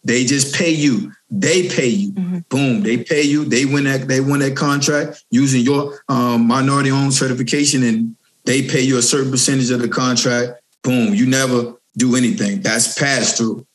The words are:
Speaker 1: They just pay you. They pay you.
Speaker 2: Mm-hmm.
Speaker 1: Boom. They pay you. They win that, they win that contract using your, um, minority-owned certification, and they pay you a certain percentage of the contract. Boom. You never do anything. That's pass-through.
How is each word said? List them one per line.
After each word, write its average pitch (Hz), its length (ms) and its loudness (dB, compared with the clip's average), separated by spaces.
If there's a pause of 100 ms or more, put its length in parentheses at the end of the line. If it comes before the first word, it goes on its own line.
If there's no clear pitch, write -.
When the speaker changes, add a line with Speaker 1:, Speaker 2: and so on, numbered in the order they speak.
Speaker 1:
They 123 220 0
just 135 300 -2
pay 170 160 0
you. 147 400 0 (180)
They 143 400 0
pay 135 180 0
you. 101 260 0
Speaker 2:
Mm-hmm. 180 260 -4 (100)
Speaker 1:
Boom. 127 340 0
They 117 200 0
pay 151 180 0
you. 147 240 2
They 123 200 0
win 143 200 0
that, 135 220 -2
they 131 120 0
win 139 200 0
that 135 180 0
contract 147 720 -2
using 131 320 2
your, 143 380 0 (100)
um, 120 380 2
minority-owned 135 680 2
certification, 135 720 0
and 113 320 0 (300)
they 135 220 0
pay 135 140 0
you 131 160 2
a 120 40 2
certain 135 300 0
percentage 131 380 0
of 123 100 0
the 120 80 -2
contract. 123 680 -2 (300)
Boom. 120 300 0
You 120 140 2
never 127 480 0 (220)
do 123 180 2
anything. 101 460 0
That's 110 360 -2
pass-through. 120 760 -2